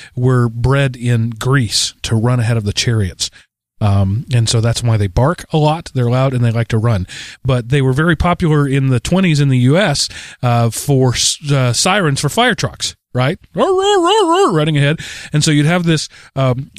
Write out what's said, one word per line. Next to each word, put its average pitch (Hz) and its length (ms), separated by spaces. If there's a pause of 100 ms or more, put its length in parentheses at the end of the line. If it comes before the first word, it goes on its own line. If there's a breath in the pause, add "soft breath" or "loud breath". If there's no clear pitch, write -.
(160 loud breath)
were 123 340
bred 127 460
in 117 340
Greece 117 640 (100)
to - 120
run 123 240
ahead 117 180
of 110 60
the 101 100
chariots. - 560 (520 loud breath)
Um, 101 520
and 113 160
so 117 100
that's 113 240
why 110 140
they 104 100
bark 127 460
a 160 40
lot. 151 380
They're 120 140
loud 131 240
and 123 100
they 117 80
like 117 160
to 117 100
run. 107 300 (380 loud breath)
But 123 240
they 143 120
were 131 120
very 156 240
popular 156 500
in 135 200
the 127 120
twenties 175 400
in 143 80
the 131 120
U 131 180
S, 185 320 (340 loud breath)
uh, 117 260
for, 131 440 (360)
uh, 131 220
sirens 180 480
for 151 80
fire 233 280
trucks, - 420 (160)
right? 127 260 (160)
Roar, 269 160
roar, 381 340
roar, 403 220
roar, 339 240
running 156 260
ahead. 139 220 (320 loud breath)
And 151 140
so 160 60
you'd 147 140
have 175 200
this, 160 240 (260 loud breath)
um, 131 440